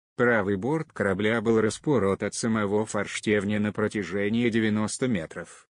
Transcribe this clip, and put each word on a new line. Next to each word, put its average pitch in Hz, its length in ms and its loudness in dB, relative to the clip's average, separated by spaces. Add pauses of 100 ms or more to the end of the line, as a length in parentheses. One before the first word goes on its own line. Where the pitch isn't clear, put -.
(160)
Правый 110 380 4
борт 139 380 -4
корабля 104 480 0
был 110 200 4
распорот 104 600 0
от 101 120 -4
самого 107 520 0
форштевня 104 720 -2
на 104 140 -2
протяжении 104 760 -2
девяноста 107 600 0
метров. 87 580 -8 (100)